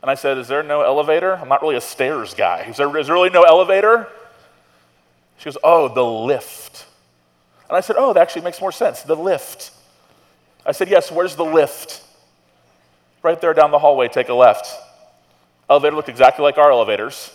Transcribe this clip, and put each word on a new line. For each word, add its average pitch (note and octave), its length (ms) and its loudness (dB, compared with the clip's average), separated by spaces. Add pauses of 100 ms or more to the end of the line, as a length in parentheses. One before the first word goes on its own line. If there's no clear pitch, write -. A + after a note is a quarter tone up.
And - 100 -4
I C#3 40 0
said, C3+ 240 -4
"Is A#2+ 100 -12
there C#3+ 140 -2
no D3 180 -2
elevator? D#3 540 0
I'm D#3 140 -12
not C#3 120 2
really D3+ 160 -2
a A#2 40 -4
stairs C3 520 -6
guy. F#2 300 -2
Is A#2 160 -14
there, C#3+ 180 -2
is D3 100 -4
there D#3+ 80 -2
really F3+ 140 2
no F3+ 140 6
elevator?" F#3+ 640 4 (1300)
She - 80 -20
goes, C#3+ 180 -14
"Oh, D#3+ 260 4
the A#2+ 160 -2
lift." A#2 840 -8 (840)
And - 80 -2
I F#3 40 2
said, G#3+ 180 -4
"Oh, C4 160 2
that F3+ 60 4
actually E3+ 220 0
makes F3 180 -12
more F#3+ 120 -8
sense, - 300 -6
the D3+ 120 -4
lift." E3 560 -8 (960)
I D3 60 -4
said, F3+ 160 -6
"Yes, F#3+ 240 0
where's E3+ 240 -4
the E3+ 80 -4
lift?" D#3 560 -2 (1200)
"Right E3+ 180 -2
there E3 140 -2
down D3+ 160 4
the D3 80 2
hallway, C#3 300 2
take B2+ 200 -4
a B2 60 -4
left." B2 400 4 (920)
Elevator D3 260 2
looked D3+ 140 -8
exactly C3 340 2
like C#3+ 160 0
our D3 140 6
elevators. A2 640 -2